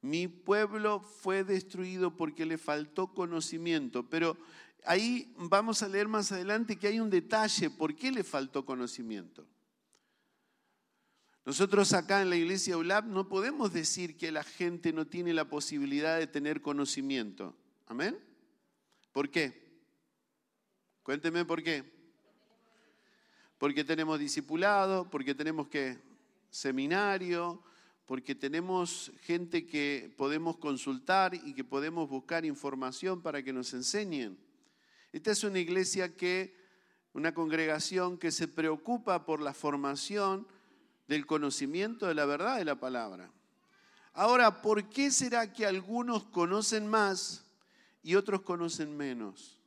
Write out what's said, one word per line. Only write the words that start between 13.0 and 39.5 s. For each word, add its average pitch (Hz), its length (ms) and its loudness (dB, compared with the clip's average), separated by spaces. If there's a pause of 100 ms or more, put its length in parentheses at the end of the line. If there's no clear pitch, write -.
no 190 240 -2
podemos 214 440 0
decir 165 440 -2
que 165 160 -4
la 151 100 -2
gente 170 500 -2
no 156 140 -2
tiene 175 260 -2
la 156 160 2
posibilidad 147 680 0
de 160 80 0
tener 147 360 -2
conocimiento. 135 960 -2 (300)
¿Amén? 180 320 -4 (960)
¿Por 143 180 0
qué? - 500 -2 (1200)
Cuénteme 165 400 0
por 165 180 -2
qué. 147 220 -2 (1700)
Porque 143 280 2
tenemos 156 340 0
discipulado, 180 920 2
porque 139 240 -2
tenemos 151 360 -2
que 131 280 -2 (540)
seminario, 175 1120 0 (500)
porque 131 220 -4
tenemos 175 760 -2 (120)
gente 170 440 -2
que 143 520 -2
podemos 156 400 0
consultar 151 760 0
y 147 200 -10
que 131 100 -6
podemos 151 460 -2
buscar 160 340 -4
información 143 800 -4
para 147 200 -4
que 131 120 -6
nos 127 180 -6
enseñen. 131 640 -4 (760)
Esta 165 180 -2
es 202 140 0
una 196 160 0
iglesia 180 540 0
que, 185 400 0 (600)
una 156 180 0
congregación 160 840 0
que 165 120 -2
se 156 180 -2
preocupa 170 760 0
por 156 160 -2
la 143 140 -4